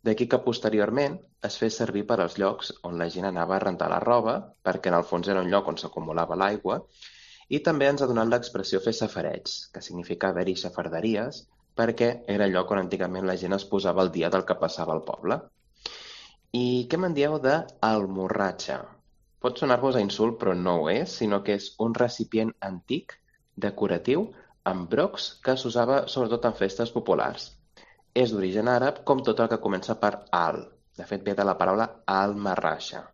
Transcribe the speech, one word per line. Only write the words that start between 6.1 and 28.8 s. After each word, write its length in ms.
l'aigua, 380
i 100
també 300
ens 100
ha 80
donat 240
l'expressió 480
fer 160
safareig, 560
que 100
significa 460
haver-hi 260
xafarderies, 840
perquè 320
era 220
el 80
lloc 160
on 80
antigament 480
la 80
gent 220
es 100
posava 320
al 140
dia 180
del 160
que 80
passava 400
al 80
poble. 320
I 320
què 80
me'n 220
dieu 260
de 140
almorratxa? 960
Pot 120
sonar-vos 400
a 80
insult, 320
però 160
no 260
ho 140
és, 280
sinó 240
que 120
és 140
un 160
recipient 540
antic, 540
decoratiu, 680
amb 220
brocs 380
que 120
s'usava 460
sobretot 320
en 140
festes 340
populars. 540
És 220
d'origen 340
àrab, 400